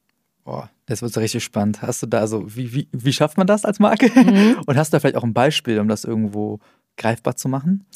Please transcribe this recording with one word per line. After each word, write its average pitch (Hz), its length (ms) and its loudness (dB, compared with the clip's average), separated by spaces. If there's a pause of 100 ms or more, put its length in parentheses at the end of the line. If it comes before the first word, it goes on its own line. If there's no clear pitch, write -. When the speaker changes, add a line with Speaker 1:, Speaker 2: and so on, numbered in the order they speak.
(440)
Speaker 1:
Boah, - 260 -12 (160)
das 110 160 -8
wird 120 120 -8
so 113 80 -2
richtig 110 240 -4
spannend. 104 360 -2
Hast - 220 -6
du 123 40 -10
da, 110 120 0
also, 107 360 -4
wie, 123 180 -10
wie, 139 180 -6
wie 123 220 -2
schafft - 240 0
man 190 100 2
das 208 160 2
als 208 160 -4
Marke? 208 340 4
Speaker 2:
Mhm. 220 500 6
Speaker 1:
<laughs> - 40 -10
Und 131 100 2
hast 156 140 0
du 165 60 4
da - 20 6
vielleicht 139 160 0
auch 131 80 -4
ein 117 100 -2
Beispiel, 120 460 0
um 104 80 0
das 107 160 -2
irgendwo 107 560 -4 (380)
greifbar 117 400 -4
zu - 100 -6
machen? 143 380 -4 (100)